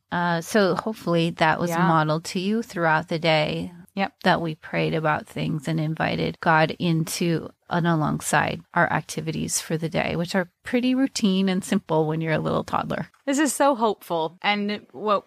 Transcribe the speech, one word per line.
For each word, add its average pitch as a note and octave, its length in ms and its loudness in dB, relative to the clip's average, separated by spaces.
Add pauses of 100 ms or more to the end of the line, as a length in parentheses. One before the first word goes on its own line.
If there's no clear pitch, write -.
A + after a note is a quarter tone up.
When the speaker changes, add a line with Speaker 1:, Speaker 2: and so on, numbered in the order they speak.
(120)
Speaker 1:
Uh, F3 300 0
so F#3+ 340 2
hopefully E3+ 560 0
that D#3+ 280 2
was E3+ 120 0
Speaker 2:
Yeah. F3 160 2
Speaker 1:
modeled D#3+ 380 2
to - 140 -6
you G#3 220 0
throughout D#3+ 460 0
the E3+ 100 -2
day. E3 540 0 (240)
Speaker 2:
Yep. G3 180 -2 (100)
Speaker 1:
That E3+ 180 4
we E3 140 -4
prayed D#3+ 400 -2
about D#3 320 -2
things D#3 400 -6
and D#3+ 120 0
invited D#3+ 600 -2
God D#3+ 380 2
into E3 680 0 (200)
and E3+ 180 0
alongside D3+ 720 0 (120)
our E3+ 180 2
activities D#3 680 -4
for E3 160 -4
the D#3+ 120 -4
day, D#3+ 260 -2
which F3 180 -4
are F3+ 160 0 (140)
pretty B3+ 320 0
routine G3 520 2
and F#3 160 0
simple D#3+ 440 0
when D#3+ 120 -2
you're D#3+ 140 0
a D#3 60 2
little D#3+ 240 -2
toddler. - 460 -4 (180)
Speaker 2:
This C#4 100 0
is D4 160 2
so C#4+ 220 4
hopeful. F3 680 -2
And G3+ 520 -2
what, G3 340 0